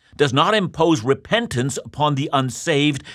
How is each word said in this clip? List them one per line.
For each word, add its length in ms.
does 160
not 200
impose 480
repentance 840
upon 300
the 180
unsaved 800